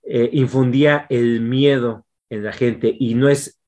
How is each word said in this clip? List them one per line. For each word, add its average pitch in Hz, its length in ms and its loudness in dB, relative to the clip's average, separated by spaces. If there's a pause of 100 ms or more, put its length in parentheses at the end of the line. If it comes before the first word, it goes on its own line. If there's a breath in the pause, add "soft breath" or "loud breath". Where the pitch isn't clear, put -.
eh, 120 320 0
infundía 135 760 2
el 120 320 0
miedo 123 640 0 (220)
en 104 160 -10
la 104 80 -8
gente, 117 440 -2
y 113 180 -2
no 135 160 4
es - 380 -2